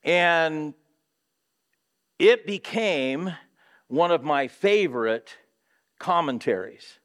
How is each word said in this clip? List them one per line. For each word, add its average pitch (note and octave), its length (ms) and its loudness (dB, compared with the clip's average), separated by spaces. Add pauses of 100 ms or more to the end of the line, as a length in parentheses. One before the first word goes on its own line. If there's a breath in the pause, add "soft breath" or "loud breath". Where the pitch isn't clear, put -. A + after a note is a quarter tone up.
And D#3+ 720 0 (1400)
it A3 280 4
became F3+ 880 -4 (540 loud breath)
one E3 240 0
of D3+ 140 2
my C#3 240 0
favorite B2 880 -2 (640)
commentaries. B2+ 1040 -4